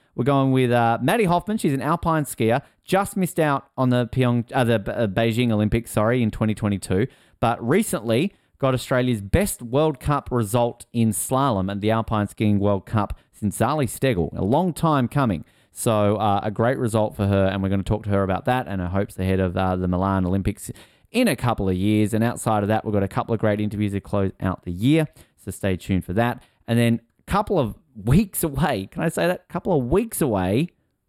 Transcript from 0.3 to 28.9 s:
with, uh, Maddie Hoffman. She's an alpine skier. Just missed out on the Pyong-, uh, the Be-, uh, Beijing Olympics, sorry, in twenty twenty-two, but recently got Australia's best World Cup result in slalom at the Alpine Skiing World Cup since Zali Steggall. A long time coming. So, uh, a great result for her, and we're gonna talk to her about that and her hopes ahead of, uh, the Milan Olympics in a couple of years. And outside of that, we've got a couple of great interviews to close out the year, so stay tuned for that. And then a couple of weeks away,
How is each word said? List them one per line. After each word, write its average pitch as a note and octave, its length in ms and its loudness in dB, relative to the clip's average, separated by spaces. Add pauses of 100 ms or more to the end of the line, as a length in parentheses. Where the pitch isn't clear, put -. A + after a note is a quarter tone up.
with, B2+ 200 2
uh, A#2 300 2
Maddie G3 240 2
Hoffman. F3 320 0
She's D#3+ 160 0
an C#3 80 -2
alpine D#3 440 -2
skier. A#2 360 0 (220)
Just F#3+ 340 -2
missed F#3 220 -2
out D3 360 0
on B2+ 140 2
the B2 180 2
Pyong-, A#2+ 460 0
uh, C3 120 2
the A#2 140 2
Be-, G2+ 120 -6
uh, G#2+ 160 -2
Beijing A#2 440 0
Olympics, G#2+ 400 0
sorry, A#2 320 2
in A2 80 2
twenty A2 240 0
twenty-two, G2+ 520 0 (320)
but A#2 260 0
recently C3 680 0 (240)
got C3 160 0
Australia's B2 480 0
best E3 400 0
World C3+ 380 0
Cup C#3+ 320 -2
result A#2+ 600 0
in A2+ 200 2
slalom A2 600 -2
at G2+ 100 -6
the G#2+ 100 0
Alpine A2 360 0
Skiing G#2 320 0
World G2 260 0
Cup G#2 320 -2 (140)
since - 260 -4
Zali C#3 280 0
Steggall. G#2 520 -2
A F2+ 60 -2
long D3 300 2
time C#3+ 340 2
coming. A2 380 0 (260)
So, G#2+ 460 2
uh, G2+ 260 0
a A2 80 -4
great A#2 280 0
result A2 360 0
for G2+ 120 0
her, G2 180 4
and F#2+ 180 0
we're F#2+ 60 0
gonna G2 140 0
talk G#2+ 200 -2
to G#2+ 60 -6
her G2 140 2
about F#2 220 -2
that B2+ 220 0
and F#2+ 140 -4
her F2 80 -4
hopes G2 300 -4
ahead F#2+ 200 0
of, F#2 160 0
uh, F#2 220 0
the F#2 100 -2
Milan F#2 380 0
Olympics F#2+ 440 -2 (420)
in A#3+ 180 2
a C#3+ 80 0
couple A2 320 -2
of F#2 80 2
years. G#2 360 2
And A2 100 0
outside A2 400 0
of G2+ 60 0
that, G#2+ 140 0
we've G#2+ 100 -4
got G2+ 100 2
a G2 40 -2
couple A#2 280 -4
of G#2 40 -8
great G#2 220 0
interviews G#2 320 -2
to G2 80 -4
close G2 300 -2 (100)
out F#2+ 240 -4
the F2+ 80 -8
year, C#3+ 340 2 (300)
so - 140 -12
stay F#2+ 260 -2
tuned F#2 280 -2
for F2+ 80 -8
that. A#2 280 0 (260)
And A#2 100 2
then A#2 220 4 (200)
a - 120 -10
couple G3+ 280 0
of A2 160 -2 (200)
weeks C#3 480 2
away, C3+ 480 -2